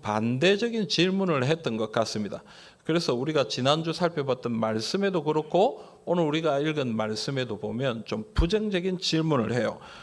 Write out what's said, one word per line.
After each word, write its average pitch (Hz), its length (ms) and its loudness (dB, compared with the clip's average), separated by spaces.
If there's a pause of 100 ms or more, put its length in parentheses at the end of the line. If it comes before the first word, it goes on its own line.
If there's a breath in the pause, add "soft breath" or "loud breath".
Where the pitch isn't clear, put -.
반대적인 165 840 0
질문을 180 580 2
했던 147 320 0
것 110 140 -2
같습니다. 107 520 -2 (400 loud breath)
그래서 165 300 0
우리가 139 340 0
지난주 156 460 0
살펴봤던 139 580 -2
말씀에도 117 720 0
그렇고 156 600 2 (220 loud breath)
오늘 175 180 2
우리가 151 360 2
읽은 143 360 0
말씀에도 110 640 -2
보면 113 460 -2
좀 107 280 -4
부정적인 185 640 0
질문을 151 560 2
해요. 107 240 0 (260 loud breath)